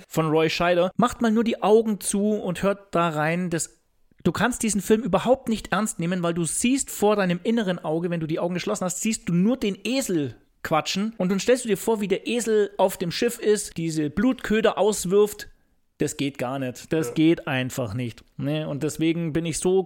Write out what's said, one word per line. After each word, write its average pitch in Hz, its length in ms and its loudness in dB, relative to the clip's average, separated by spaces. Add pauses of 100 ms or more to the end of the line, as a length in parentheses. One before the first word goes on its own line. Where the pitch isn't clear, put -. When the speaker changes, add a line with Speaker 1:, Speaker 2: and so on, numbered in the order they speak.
Speaker 1:
von 160 200 0
Roy 160 220 2
Scheider. 175 460 2
Macht - 260 0
mal 226 100 2
nur 226 120 2
die 220 200 -2
Augen 220 360 4
zu 208 360 0
und 185 280 -4
hört 196 320 -2
da 170 140 2
rein. 165 400 -2
Das, - 320 -6 (420)
du 170 80 2
kannst 233 320 0
diesen 208 180 0
Film 220 200 4
überhaupt 233 480 2
nicht - 240 -4
ernst 208 260 -2
nehmen, 175 240 -2
weil 170 120 0
du 170 100 0
siehst 247 460 0
vor 208 240 2
deinem 180 280 0
inneren 214 360 0
Auge, 165 320 -2
wenn 170 80 -2
du 160 80 -4
die 160 120 -2
Augen 175 140 -2
geschlossen 190 320 -4
hast, - 160 -6
siehst - 260 -4
du 170 60 0
nur 208 240 4
den 202 260 -2
Esel 190 520 -2 (280)
quatschen. 185 540 -2
Und 185 120 0
dann 202 120 0
stellst 254 240 2
du 226 40 -2
dir 190 80 2
vor, 226 240 0
wie 202 60 -2
der 180 200 -2
Esel 214 500 0
auf 190 200 2
dem 170 140 -4
Schiff 233 280 -2
ist, - 360 0
diese 156 340 -2
Blutköder 214 680 2
auswirft. 202 720 2 (500)
Das 147 180 -4
geht 139 200 -4
gar 131 220 -4
nicht. 127 340 -8
Das 160 140 0
Speaker 2:
Ja. 160 80 -8
Speaker 1:
geht 160 320 4
einfach 127 480 -4
nicht. 123 280 -8 (140)
Ne? 151 320 -4
Und 147 140 -6
deswegen 160 500 -2
bin 165 140 -2
ich 156 100 -4
so 185 280 2